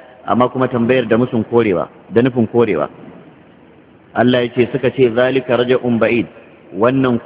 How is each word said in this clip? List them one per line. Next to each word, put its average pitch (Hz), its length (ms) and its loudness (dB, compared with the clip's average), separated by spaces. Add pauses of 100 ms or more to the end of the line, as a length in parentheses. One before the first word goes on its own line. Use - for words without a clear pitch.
(260)
amma 120 220 2
kuma 131 200 -2
tambayar 123 400 0
da 110 80 2
musun 120 280 0
korewa, 104 440 0 (240)
da 110 100 2
nufin 123 240 0
korewa. 101 420 0 (1300)
Allah 123 320 2
ya 120 80 -8
ce, 120 160 0
suka 135 240 -2
ce, 127 160 2
"Zalika 127 480 0
raja'un 120 400 0
ba'id", 110 280 0 (500)
wannan 123 500 0